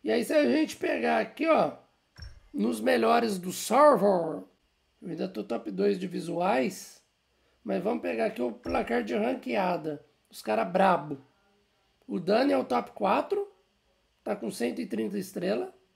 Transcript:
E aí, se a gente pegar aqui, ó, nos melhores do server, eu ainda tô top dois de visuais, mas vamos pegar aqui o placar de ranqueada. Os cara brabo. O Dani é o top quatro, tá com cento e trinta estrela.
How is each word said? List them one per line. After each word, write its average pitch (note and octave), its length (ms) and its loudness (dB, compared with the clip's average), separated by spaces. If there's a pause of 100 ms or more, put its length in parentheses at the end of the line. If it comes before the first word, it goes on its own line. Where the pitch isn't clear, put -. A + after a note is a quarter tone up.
E D4+ 80 -4
aí, A#3+ 140 2
se C#4+ 100 -2
a D4 160 6
gente D4 280 2
pegar A#3+ 420 0
aqui, A3 260 -4
ó, A#3 280 4 (800)
nos A3+ 260 0
melhores A#3 580 2
do F3+ 140 -8
server, G3 920 4 (580)
eu G#3+ 80 -12
ainda E3+ 180 -4
tô G3+ 160 -8
top A3 260 -6
dois G3 300 0
de F#3 80 -6
visuais, F3+ 960 -2 (640)
mas F#3+ 180 -2
vamos A3+ 180 -2
pegar A3+ 260 -2
aqui G#3+ 140 -4
o B3 120 -2
placar A#3+ 500 -2
de G#3+ 100 -6
ranqueada. G3+ 920 -2 (240)
Os - 120 -18
cara A3 220 0
brabo. F3+ 540 2 (920)
O G#3 100 -4
Dani A3 360 2
é C4+ 40 4
o B3+ 60 0
top A#3+ 280 -2
quatro, C#4+ 540 0 (800)
tá G#3 140 -4
com A3 120 -6
cento A#3+ 300 -4
e A#3+ 60 -4
trinta G#3 320 -4
estrela. G3+ 560 -4 (220)